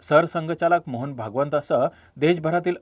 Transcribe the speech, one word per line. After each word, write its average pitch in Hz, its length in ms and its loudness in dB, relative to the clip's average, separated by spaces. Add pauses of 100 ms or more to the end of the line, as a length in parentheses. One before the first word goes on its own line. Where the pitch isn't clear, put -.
सरसंघचालक 165 840 2
मोहन 131 260 -6
भागवतांसह 135 720 -2 (300)
देशभरातील 170 640 0